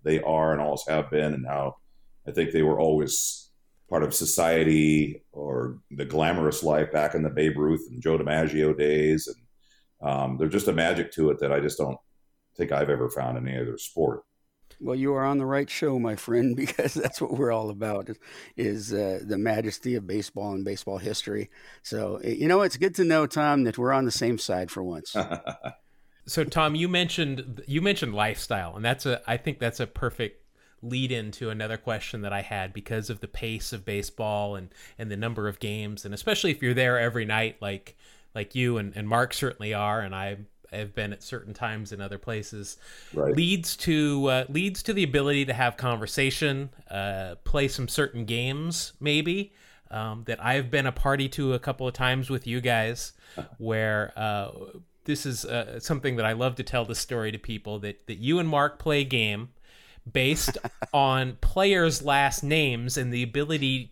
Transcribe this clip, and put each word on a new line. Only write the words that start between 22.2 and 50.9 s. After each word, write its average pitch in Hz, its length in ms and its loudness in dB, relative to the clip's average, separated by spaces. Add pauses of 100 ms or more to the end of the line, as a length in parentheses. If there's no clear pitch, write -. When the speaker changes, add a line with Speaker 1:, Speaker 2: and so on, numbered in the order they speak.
Speaker 2:
y-, - 80 -2
you 143 160 0
know, 180 140 6
it's 180 160 2
good 180 180 2
to 190 80 4
know, 160 240 6
Tom, 147 380 4
that 117 120 0
we're 123 140 2
on 131 140 4
the 120 60 2
same 117 280 0
side 90 320 -2
for 95 100 -6
once. 87 400 -8
Speaker 1:
<laughs> 92 40 0 (1000)
Speaker 3:
So, - 160 0
Tom, 151 320 2
you 165 120 0
mentioned, 160 800 -2
you 143 140 0
mentioned 185 320 0
lifestyle, 101 640 -2
and 107 100 -6
that's 127 200 0
a, 123 220 0
I 175 100 0
think - 220 -4
that's 117 200 -2
a 120 80 -2
perfect - 580 -6 (380)
lead 127 280 -2
into 113 380 -6
another 110 280 -4
question 110 440 -6
that 101 100 -6
I 101 100 -2
had 95 320 -6
because 107 360 -6
of 107 120 -6
the - 60 -10
pace - 460 -6
of 101 120 -10
baseball 104 720 -2
and, 92 140 -12 (300)
and 110 120 -8
the 101 60 -4
number 110 300 -4
of 101 120 -6
games, 104 460 -6
and 101 80 -8
especially 190 380 0
if - 100 -2
you're 123 140 2
there 123 240 4
every 117 260 0
night, 110 340 0
like, 98 380 -8 (380)
like 104 200 -6
you 123 220 2
and, 101 180 -4
and 107 140 -6
Mark 120 240 2
certainly 107 400 -4
are, 104 260 0
and 98 160 -6
I 98 220 -6 (340)
have 101 220 -8
been 104 180 -4
at 101 120 -12
certain 107 320 -12
times 110 360 -6
in 101 80 -10
other 98 200 -8
places, 107 580 -10 (360)
Speaker 1:
Right. - 220 2
Speaker 3:
leads 170 420 2
to, 147 500 2
uh, 131 200 2
leads 185 360 -2
to 226 100 -2
the 196 100 2
ability 143 420 2
to 135 80 -2
have 120 220 2
conversation, 135 920 0 (200)
uh, 95 540 -4
play 143 240 4
some 127 200 -2
certain 120 380 -2
games, 135 720 -4
maybe, 160 540 0 (360)
um, 110 380 -8
that 113 140 -6
I've 123 280 0
been 135 160 0
a 127 60 0